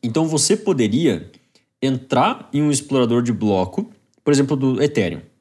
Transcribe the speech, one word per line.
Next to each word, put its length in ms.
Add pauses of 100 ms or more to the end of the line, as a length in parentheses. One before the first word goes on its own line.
Então, 240
você 280
poderia 760 (500)
entrar 720
em 80
um 100
explorador 520
de 100
bloco, 580 (320)
por 120
exemplo, 200
do 280
Ethereum. 400 (180)